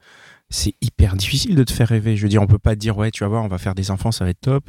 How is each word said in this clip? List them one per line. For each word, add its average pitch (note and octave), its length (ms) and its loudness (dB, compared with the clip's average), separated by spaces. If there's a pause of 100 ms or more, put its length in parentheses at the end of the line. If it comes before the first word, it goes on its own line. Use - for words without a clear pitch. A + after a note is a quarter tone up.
(500)
c'est - 320 -4
hyper F#2+ 340 0
difficile A2+ 400 -2
de C3+ 80 6
te - 80 0
faire A#2+ 160 0
rêver. A2 300 0
Je G2+ 60 -2
veux G#2+ 60 0
dire, G#2 120 4
on G2+ 60 2
peut G2 100 6
pas A2 160 2
te G#2+ 60 -4
dire, G#2+ 180 -2
ouais, G#2+ 140 0
tu - 120 -6
vas G2+ 60 -2
voir, A2+ 140 -2
on A2 40 -4
va F#2 120 -4
faire F#2+ 160 -4
des F#2+ 160 -4
enfants, G2 200 -2
ça A2+ 140 -4
va F2+ 60 0
être - 100 -6
top. C3+ 280 0